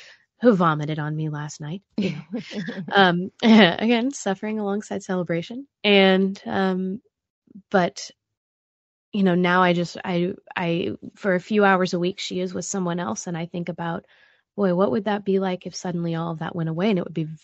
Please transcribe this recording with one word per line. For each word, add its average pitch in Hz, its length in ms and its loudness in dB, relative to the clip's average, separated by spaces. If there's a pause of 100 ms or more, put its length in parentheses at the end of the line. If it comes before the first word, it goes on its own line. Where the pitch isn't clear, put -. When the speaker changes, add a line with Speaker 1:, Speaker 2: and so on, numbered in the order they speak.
(420)
Speaker 1:
who 233 120 8
vomited 156 440 0
on 151 160 -4
me 156 140 -4
last 151 320 -10
night, 156 220 -10 (140)
you 190 140 -2
know. 180 300 -10 (160)
Speaker 2:
<laughs> 185 360 -8
Speaker 1:
Um, 185 440 4
<laughs> - 60 -12
again, 226 720 6
suffering 214 460 -4
alongside 202 460 -4
celebration. 180 600 -4 (180)
And, 196 640 4
um, 190 540 -2 (680)
but, - 400 0 (1000)
you 202 100 0
know, 180 120 4
now 180 280 4
I 180 100 4
just, 175 320 -4
I, 175 300 -2 (220)
I, 170 360 -2 (220)
for 196 200 0
a 180 60 0
few 208 240 2
hours 185 300 4
a 175 40 0
week, 175 200 -2
she 180 220 -6
is 180 140 -6
with 180 100 -8
someone 180 360 -4
else. 208 260 -6
And 170 120 -6
I 170 80 -6
think 175 220 -8
about, 170 360 -6 (520)
boy, 190 180 2
what 196 160 2
would 226 140 -2
that 208 200 -4
be 190 140 2
like 185 280 -4
if 175 100 -12
suddenly 170 380 -4
all 165 180 -4
of 160 80 -8
that 165 160 -8
went 165 140 -4
away? 175 200 0
And 185 80 0
it - 60 -4
would 160 100 -14
be 160 140 -4 (160)